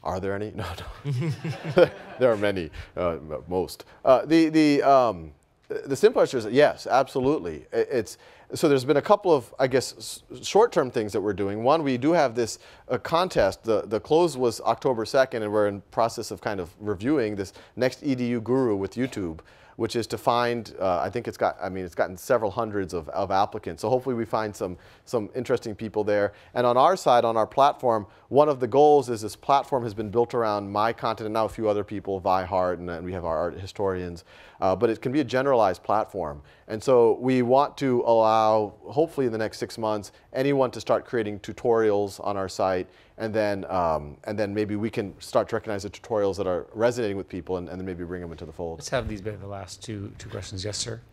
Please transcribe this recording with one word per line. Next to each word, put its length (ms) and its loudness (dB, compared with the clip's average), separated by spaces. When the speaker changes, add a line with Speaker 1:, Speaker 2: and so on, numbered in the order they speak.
Speaker 1:
Are 180 -4
there 140 -4
any? 180 -6
No, 120 -8
no. 140 6
<laughs> 160 -18
There 100 4
are 60 2
many, 340 -2
uh, 140 0
m-, 380 -8
most. 360 -4
Uh, 200 6
the, 240 4
the, 340 4
um, 500 4
the 280 -6
simple 240 4
answer 180 2
is 80 -4
yes, 400 4
absolutely. 880 0
I-, 40 -2
it's, 420 -2
so 140 2
there's 160 4
been 120 2
a 60 2
couple 320 4
of, 240 -2
I 80 4
guess, 280 0
s-, 140 -14
short-term 440 2
things 220 -4
that 80 0
we're 140 -2
doing. 300 -4
One, 180 4
we 160 0
do 140 2
have 220 2
this, 240 -2
uh, 100 -2
contest. 680 0
The, 180 2
the 180 -4
close 360 2
was 240 0
October 440 0
second, 380 0
and 100 -4
we're 140 4
in 240 -4
process 400 -2
of 100 -10
kind 200 -4
of 100 -6
reviewing 560 -2
this 160 -8
next 260 -2
E 120 0
D 140 -2
U 120 -2
guru 360 0
with 180 -6
YouTube, 460 -6
which 200 -4
is 100 -2
to 120 -6
find, 600 0
uh, 220 0
I 80 -2
think 180 -6
it's 120 -10
got, 200 0
I 120 -6
mean, 160 -8
it's 80 -14
gotten 200 -2
several 360 0
hundreds 420 -4
of, 180 -6
of 200 -4
applicants. 500 -2
So 80 -2
hopefully 260 0
we 120 -4
find 280 -4
some, 220 -6
some 280 -4
interesting 400 -4
people 300 -4
there. 300 0
And 140 2
on 100 4
our 200 6
side, 280 4
on 140 2
our 80 2
platform, 600 2
one 220 6
of 100 0
the 60 -2
goals 420 6
is 140 -4
this 140 -8
platform 480 0
has 100 -6
been 160 -6
built 240 2
around 360 -2
my 220 2
content 320 -4
and 80 -6
now 140 2
a 20 -2
few 180 -4
other 160 2
people, 380 -6
Vi 240 2
Hart, 340 0
and, 120 -8
and 120 -8
we 120 -6
have 100 -6
our 140 -2
art 200 -4
historians. 680 -6
Uh, 160 2
but 140 2
it 100 -4
can 120 -4
be 80 0
a 40 0
generalized 580 2
platform. 600 -4
And 140 -6
so 320 6
we 260 2
want 380 4
to 260 0
allow, 800 4
hopefully 420 -2
in 80 0
the 60 -4
next 180 -4
six 220 -8
months, 340 -4
anyone 380 2
to 80 -10
start 260 0
creating 340 -4
tutorials 840 0
on 140 -4
our 140 -4
site, 360 0
and 180 -6
then, 360 0
um, 540 -2
and 140 -6
then 160 -2
maybe 220 -2
we 120 -4
can 320 -6
start 300 -2
to 60 -2
recognize 260 -6
the 80 -8
tutorials 460 -2
that 100 -4
are 260 -2
resonating 440 0
with 120 -8
people 300 -6
and, 100 -8
and 100 -10
then 60 -10
maybe 200 -8
bring 180 -10
them 100 -10
into 140 -14
the 60 -16
fold. 260 -8
Speaker 2:
Let's 120 -12
have 180 -4
these 120 -8
be 100 -8
the 160 -14
last 360 -14
two, 360 -10
two 120 -16
questions. 340 -10
Yes, 140 -6
sir. 220 -8